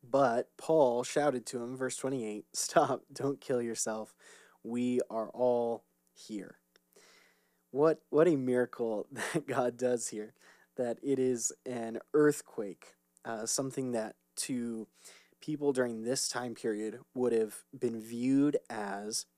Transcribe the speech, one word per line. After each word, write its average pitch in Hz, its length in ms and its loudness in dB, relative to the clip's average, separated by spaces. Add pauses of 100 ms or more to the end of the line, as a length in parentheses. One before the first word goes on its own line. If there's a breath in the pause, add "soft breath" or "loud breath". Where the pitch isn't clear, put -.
But 127 540 2
Paul 127 460 4
shouted 139 420 0
to 120 180 -6
him, 127 140 -8
verse 131 180 -4
twenty-eight, 113 560 -4
"Stop, 135 520 2 (100)
don't 135 260 -2
kill 123 220 0
yourself. 110 520 -4 (480 loud breath)
We 123 380 0 (100)
are 110 200 -4
all 120 560 0 (280)
here." - 440 -12 (1120 soft breath)
What, 151 380 4
what 156 180 6
a 165 80 6
miracle 123 760 0
<laughs> - 20 -16
that 143 360 -6
God 123 300 -2
does 123 320 0
here, 107 240 -10 (420 soft breath)
that 120 260 -2
it 135 180 0
is 127 340 0 (120)
an 113 340 -6 (140)
earthquake, 143 840 0 (280)
uh, 113 220 -6
something 131 480 -2
that 110 220 -4 (240)
to 117 480 -4 (520 loud breath)
people 143 320 0
during 120 320 0
this 127 240 0
time 120 260 -4
period 107 460 -4 (140)
would 123 180 2
have 110 320 0 (140)
been 113 240 -2
viewed 131 560 2 (120)
as 104 560 -6 (120)